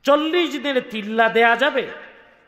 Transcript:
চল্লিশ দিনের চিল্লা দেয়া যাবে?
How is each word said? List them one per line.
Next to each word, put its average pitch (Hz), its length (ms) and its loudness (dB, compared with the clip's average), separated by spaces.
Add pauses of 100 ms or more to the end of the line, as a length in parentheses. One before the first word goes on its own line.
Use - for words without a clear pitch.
চল্লিশ 320 480 2
দিনের 277 260 -4 (120)
চিল্লা 220 380 0
দেয়া 226 280 4
যাবে? 269 280 0 (640)